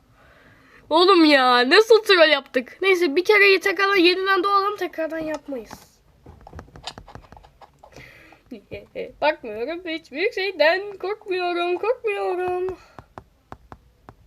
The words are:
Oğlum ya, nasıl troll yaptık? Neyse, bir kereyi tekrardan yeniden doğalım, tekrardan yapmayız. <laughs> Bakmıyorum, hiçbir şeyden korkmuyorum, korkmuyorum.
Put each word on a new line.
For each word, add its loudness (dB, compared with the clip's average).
Oğlum 4
ya, 4
nasıl 6
troll 4
yaptık? -2
Neyse, 0
bir -2
kereyi 4
tekrardan -2
yeniden 2
doğalım, -2
tekrardan -8
yapmayız. -12
<laughs> -16
Bakmıyorum, -6
hiçbir -6
şeyden -2
korkmuyorum, -6
korkmuyorum. -6